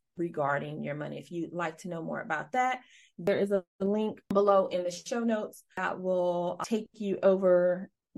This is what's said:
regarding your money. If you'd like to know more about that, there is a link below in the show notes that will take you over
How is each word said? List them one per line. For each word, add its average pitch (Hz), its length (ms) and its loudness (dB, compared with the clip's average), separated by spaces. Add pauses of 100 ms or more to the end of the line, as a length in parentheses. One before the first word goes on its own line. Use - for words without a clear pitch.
(180)
regarding 147 640 -2
your 147 120 -6
money. 147 220 -8
If 147 140 -16
you'd 170 220 -6
like 165 260 -6
to 180 100 -10
know 170 120 -8
more 160 200 -6
about 151 320 -6
that, 254 260 0 (380)
there 180 200 0
is 202 140 0
a 190 120 0 (160)
link 208 500 -2
below 196 380 6
in 180 160 -2
the 180 80 -4
show - 280 -6
notes 226 440 -2 (140)
that 180 220 -4
will 180 640 0
take 226 280 -2
you 202 280 -4
over 185 680 4 (280)